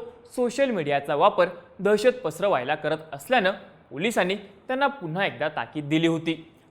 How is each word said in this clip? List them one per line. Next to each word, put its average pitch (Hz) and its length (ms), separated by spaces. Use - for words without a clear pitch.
सोशल 254 340
मीडियाचा 143 440
वापर 180 320
दहशत 208 460
पसरवायला 151 500
करत 156 220
असल्यानं 190 380
पोलिसांनी 185 440
त्यांना 262 520
पुन्हा 185 400
एकदा 139 220
ताकीद 147 360
दिली 160 220
होती. 165 440